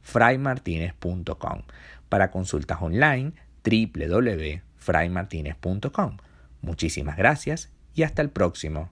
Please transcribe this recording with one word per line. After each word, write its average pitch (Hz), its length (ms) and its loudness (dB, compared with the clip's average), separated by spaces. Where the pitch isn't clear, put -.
fraymartinez 120 920 2
punto 87 440 -6
com. - 260 -8
Para 98 240 4
consultas 82 500 -4
online, 131 520 2
w 110 440 2
w - 0 -
w 85 540 0
fraymartinez 85 800 -2
punto 101 360 -4
com. 170 260 -2
Muchísimas 80 560 -4
gracias 143 540 0
y 160 100 2
hasta 156 180 0
el 147 80 0
próximo 82 640 -2